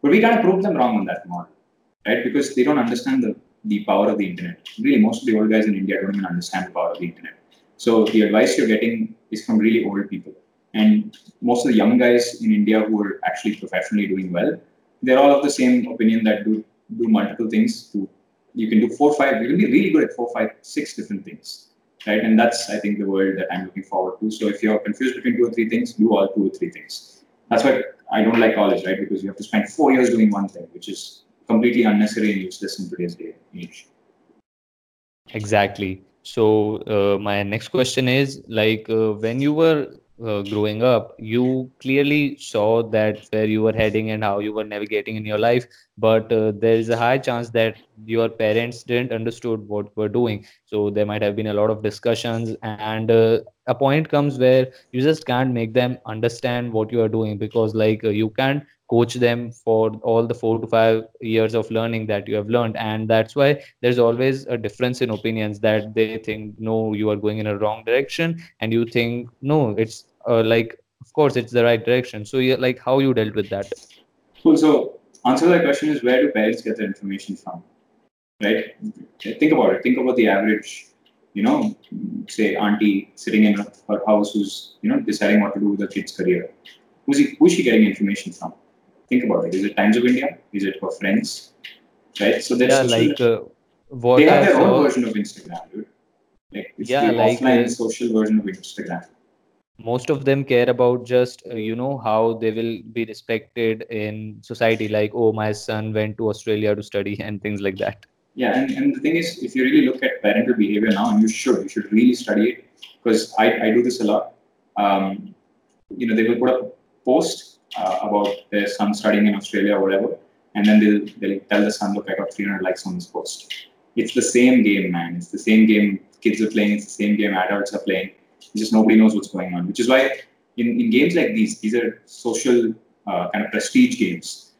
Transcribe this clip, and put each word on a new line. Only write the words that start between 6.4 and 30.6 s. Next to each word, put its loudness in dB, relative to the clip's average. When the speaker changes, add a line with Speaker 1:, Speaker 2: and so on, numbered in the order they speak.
Speaker 1:
the -18
power -4
of -10
the -8
internet. -14
So 2
the 2
advice 2
you're 2
getting -2
is -10
from 0
really 2
old -4
people. -12
And 2
most 0
of 0
the 4
young 4
guys 2
in 2
India 2
who 0
are -6
actually -4
professionally -4
doing -4
well, -2
they're 4
all 6
of 2
the 0
same 2
opinion 2
that 0
do, -2
do -2
multiple 0
things. 0
Do, -8
you -4
can 4
do 0
four, 4
five, 0
you -4
can 0
be 4
really 2
good 4
at -6
four, -6
five, -2
six -8
different -10
things, -20
right? 0
And 4
that's, 0
I -4
think, -4
the -4
world 0
that -6
I'm -6
looking -12
forward -6
to. -2
So -4
if -6
you're 2
confused -4
between -2
two 2
or -4
three 0
things, -4
do 4
all 2
two 0
or -2
three -8
things. -20
That's 2
why 2
I 2
don't 4
like 4
college, 2
right? -2
Because -6
you -6
have -10
to -12
spend -2
four 2
years 4
doing 4
one -2
thing, -16